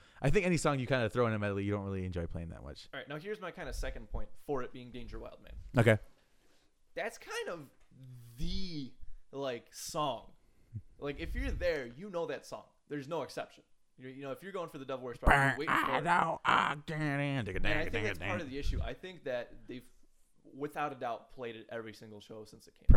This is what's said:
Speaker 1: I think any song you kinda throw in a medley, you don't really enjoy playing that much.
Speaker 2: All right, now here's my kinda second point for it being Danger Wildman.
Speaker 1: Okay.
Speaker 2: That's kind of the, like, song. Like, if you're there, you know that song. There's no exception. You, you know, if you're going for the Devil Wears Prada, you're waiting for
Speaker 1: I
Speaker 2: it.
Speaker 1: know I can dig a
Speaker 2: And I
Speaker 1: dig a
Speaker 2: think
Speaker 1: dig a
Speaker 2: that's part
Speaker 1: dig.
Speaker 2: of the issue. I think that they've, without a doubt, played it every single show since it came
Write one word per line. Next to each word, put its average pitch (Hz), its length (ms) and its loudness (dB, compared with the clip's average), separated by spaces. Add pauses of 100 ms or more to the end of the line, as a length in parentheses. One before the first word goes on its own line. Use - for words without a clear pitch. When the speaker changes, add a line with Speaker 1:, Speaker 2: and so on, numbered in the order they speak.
(200)
Speaker 1:
I 139 100 6
think 185 160 6
any 180 100 6
song 143 220 2
you 123 80 -2
kinda 120 240 2
throw 123 160 2
in 110 60 2
a 110 80 0
medley, 101 240 0
you 101 80 0
don't 101 120 0
really 95 200 -2
enjoy 87 220 -2
playing 82 240 -6
that - 120 -12
much. 69 320 -14
Speaker 2:
All 135 60 -8
right, - 80 -10
now 143 100 -6
here's 196 220 -8
my 180 100 -8
kinda 143 220 -8
second 131 360 -4
point 117 200 0 (180)
for 135 160 0
it - 100 -6
being 123 200 -12
Danger 117 260 -8
Wildman. - 320 -14 (260)
Speaker 1:
Okay. 113 220 10 (960)
Speaker 2:
That's 190 240 -8
kind 427 300 -8
of 170 120 -8 (800)
the, 170 540 0 (400)
like, 135 400 -4
song. 139 580 -4 (720)
Like, 139 180 -4
if 165 160 -4
you're 269 160 0
there, 151 360 0 (100)
you 196 140 -10
know 170 160 -2
that 135 200 -6
song. 110 160 -10 (260)
There's 143 200 -6
no 160 140 -2
exception. - 420 -8 (340)
You, 127 100 -14
you 131 140 -12
know, 139 80 -6
if 127 140 -8
you're 196 80 -10
going 175 180 -6
for 156 80 -12
the 135 60 -10
Devil 131 200 -6
Wears 123 140 -8
Prada, 139 320 8
you're 131 160 0
waiting - 180 4
for - 60 0
Speaker 1:
I 127 80 4
Speaker 2:
it. 147 60 0
Speaker 1:
know 170 400 4
I - 320 4 (100)
can 143 580 0
dig 95 120 -2
a - 20 0
Speaker 2:
And - 80 4
I 104 60 6 (120)
Speaker 1:
dig - 40 -2
a - 20 -4
Speaker 2:
think - 20 -2
Speaker 1:
dig - 120 0
a - 40 2
Speaker 2:
that's 196 120 -2
part - 180 -2
Speaker 1:
dig. 160 80 -6
Speaker 2:
of 131 40 -10
the 139 100 -8
issue. - 200 2
I 120 140 -4
think 185 300 -14
that 123 280 -4 (140)
they've, 127 160 -10 (760)
without 147 360 -4
a - 20 -12
doubt, 120 400 -6
played 117 220 -8
it 110 140 -14
every 113 240 -8
single 107 260 -16
show 107 240 -14
since - 240 -20
it - 60 -20
came - 100 -20 (120)